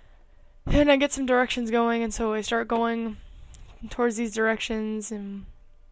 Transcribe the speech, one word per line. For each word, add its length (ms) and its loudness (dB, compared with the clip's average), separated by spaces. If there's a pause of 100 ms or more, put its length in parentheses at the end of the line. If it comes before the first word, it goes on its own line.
(680)
and 220 6
I 60 8
get 160 2
some 140 -2
directions 440 2
going, 320 2
and 100 -2
so 200 -2
I 80 0
start 280 -2
going 480 -2 (760)
towards 260 0
these 180 -4
directions, 760 -2
and 360 -10 (460)